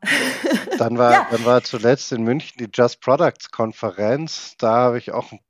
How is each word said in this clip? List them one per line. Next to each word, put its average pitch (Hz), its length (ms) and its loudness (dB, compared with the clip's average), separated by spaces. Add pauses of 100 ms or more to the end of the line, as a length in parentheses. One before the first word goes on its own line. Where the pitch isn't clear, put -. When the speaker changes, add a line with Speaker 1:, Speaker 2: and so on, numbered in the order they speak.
Speaker 1:
<laughs> - 760 -2
Speaker 2:
Dann 117 200 0
war, 120 140 6
Speaker 1:
Ja. 392 180 4
Speaker 2:
dann 117 160 -2
war 123 160 4
zuletzt 120 500 0
in 113 120 -4
München 127 340 -4
die 117 140 -10
Just - 280 0
Products 143 500 0
Konferenz. 110 1080 -6
Da 113 140 0
habe 120 260 2
ich - 140 -12
auch - 200 -8 (180)